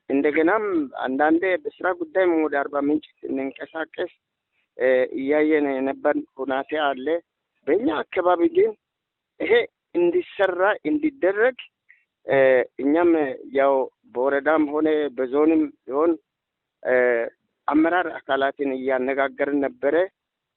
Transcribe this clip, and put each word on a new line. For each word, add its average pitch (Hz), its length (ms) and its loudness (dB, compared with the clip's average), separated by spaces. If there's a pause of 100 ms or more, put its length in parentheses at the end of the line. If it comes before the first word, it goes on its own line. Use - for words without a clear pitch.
እንደገናም 156 540 2 (360)
አንዳንዴ 147 440 2 (140)
በስራ 147 360 -8
ጉዳይም 175 440 0
ወደ 151 200 0
አርባ 139 240 -4
ምንጭ 151 240 0 (100)
ስንንቀሳቀስ፣ 143 1000 -8 (640)
እ፣ 123 100 0 (260)
እያየን 147 540 2
የነበር 135 480 -2 (180)
ሁናቴ 135 380 -6 (100)
አለ። 135 240 -2 (640)
በእኛ 202 200 0 (100)
አካባቢ 180 440 0 (100)
ግን 202 200 2 (680)
ይሄ 381 140 -2 (420)
እንዲሰራ 175 640 0 (260)
እንዲደረግ፣ 175 720 0 (680)
እ፣ 135 120 0 (400)
እኛም 160 340 2 (420)
ያው 139 200 2 (340)
በወረዳም 139 600 0
ሆነ 151 200 -2 (240)
በዞንም 147 520 0 (140)
ቢሆን፣ 151 340 -2 (720)
እ፣ 127 100 0 (760)
አመራር 165 440 2
አካላትን 135 600 -4
እያነጋገርን 135 880 -2
ነበረ። 139 360 -2 (600)